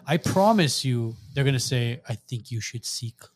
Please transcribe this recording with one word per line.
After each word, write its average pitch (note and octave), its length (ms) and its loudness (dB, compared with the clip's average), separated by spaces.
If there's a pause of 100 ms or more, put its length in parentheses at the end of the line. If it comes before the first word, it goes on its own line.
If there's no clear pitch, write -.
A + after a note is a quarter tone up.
I D3+ 100 2
promise F#3 680 4
you, A#2+ 320 -2 (200)
they're C#3 100 0
gonna C3 160 2
say, A#2+ 480 -2
"I A#2 60 -6
think - 360 -12
you A2+ 120 -6
should - 240 -10
seek - 340 -10 (160)